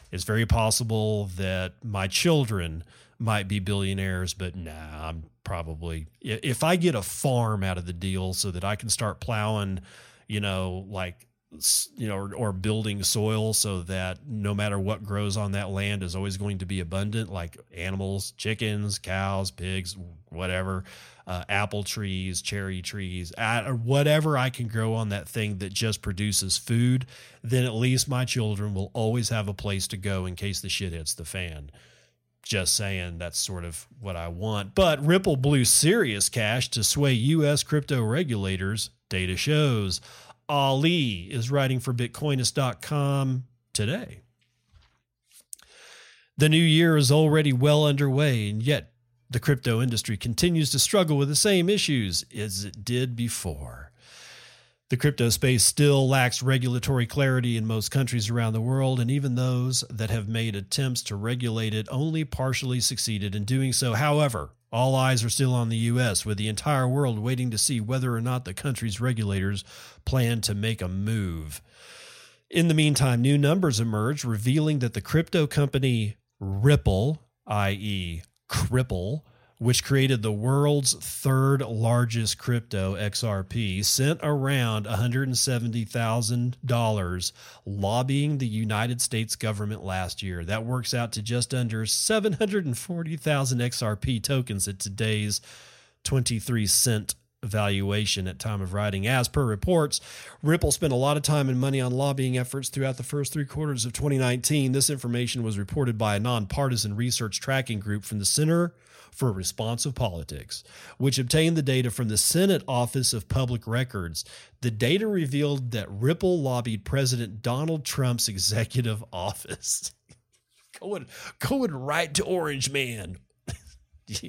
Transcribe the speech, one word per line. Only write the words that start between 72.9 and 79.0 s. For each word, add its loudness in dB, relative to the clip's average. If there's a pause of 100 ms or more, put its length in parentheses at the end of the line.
new 6
numbers 4
emerge 0
revealing 2
that 0
the -4
crypto 2
company 2 (220)
Ripple, 4 (240)
I 2
E -4 (260)
Cripple, 0 (340)